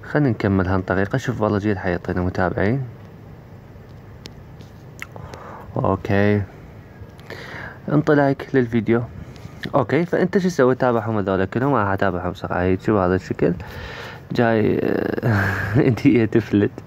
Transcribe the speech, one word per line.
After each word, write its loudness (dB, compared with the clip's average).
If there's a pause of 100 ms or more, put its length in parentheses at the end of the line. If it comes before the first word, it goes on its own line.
(120)
خلينا 4
نكمل 2
هالطريقة. 0
شوف -4
والله 2
جيت 0
حيعطينا -2
متابعين. 0 (3000)
أوكي. 2 (1500)
انطي 4
لايك 2
للفيديو. 2 (720)
أوكي، 2
فأنت 0
شو 2
تسوي؟ 4
تابعهم 0
هذول 2
كلهم. 0
أنا 2
حتابعهم 0
بصراحة -4
هيك، 2
شو 2
بهذا 4
الشكل. 0 (760)
جاي، 2 (440)
<laughs> 0
انت 2
هي 6
تفلت. 4 (160)